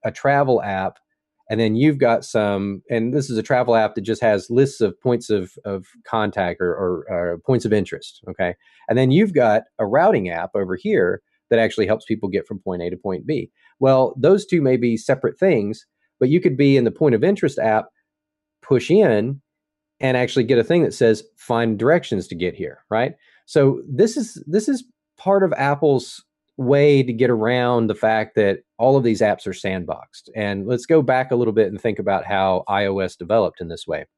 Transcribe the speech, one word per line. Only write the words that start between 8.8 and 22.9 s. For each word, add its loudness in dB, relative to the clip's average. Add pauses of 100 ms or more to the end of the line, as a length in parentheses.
And 0
then 2
you've 2
got 2 (160)
a -4
routing 2
app -6
over -4
here -2 (280)
that 4
actually 0
helps -2
people -4
get -4
from -12
point -8
A -6
to -8
point -8
B. -6 (280)
Well, 2
those 2
two 0
may 2
be 0
separate -2
things, 0 (320)
but 2
you 2
could 0
be 4
in 4
the 0
point 2
of 0
interest 0
app, 0 (760)
push 0
in, 2 (600)
and 0
actually 0
get 2
a 4
thing 2
that 0
says, 2 (140)
"Find -2
directions 0
to -12
get -4
here," -10 (100)